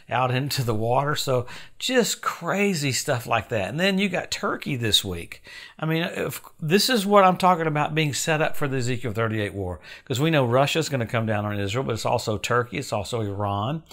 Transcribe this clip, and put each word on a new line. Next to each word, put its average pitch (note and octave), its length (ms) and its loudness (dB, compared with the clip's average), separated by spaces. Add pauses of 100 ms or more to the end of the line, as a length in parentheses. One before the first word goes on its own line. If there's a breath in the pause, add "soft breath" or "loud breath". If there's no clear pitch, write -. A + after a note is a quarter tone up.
(100 loud breath)
out B2 200 2
into C3 320 0
the A#2 120 0
water. B2+ 420 0
So B2+ 300 0 (320 loud breath)
just B3+ 420 2
crazy E3+ 720 0
stuff A#2+ 340 -2
like A2+ 220 0
that. G2+ 220 -2
And D3 100 -4
then F#3+ 180 2
you G3+ 120 2
got F#3 200 -4
Turkey G3+ 460 -4
this A2+ 260 2
week. F2+ 400 -8 (360 loud breath)
I D#3 80 -4
mean, D#3+ 160 0
if, - 380 -4 (200)
this F#3 300 4
is G#3 160 2
what G3+ 180 6
I'm F#3 120 6
talking F3+ 300 2
about D3+ 280 0
being D3+ 180 0
set D#3 300 0
up - 140 2
for D3 100 2
the C3+ 120 -2
Ezekiel A#2+ 340 -2
thirty-eight G#2+ 420 -2
war, F2+ 260 -6 (240 loud breath)
'cause A#2+ 160 -2
we D#3+ 100 2
know C#3+ 140 4
Russia's C#3 440 2
gonna B2+ 180 -2
come A2+ 200 0
down G#2 180 0
on G#2 140 -2
Israel, G2+ 260 -2
but C3 80 -2
it's A2 140 -4
also A#2 320 0
Turkey, A#2+ 400 0
it's B2+ 140 -8
also A2+ 280 -2
Iran, G#2 720 -2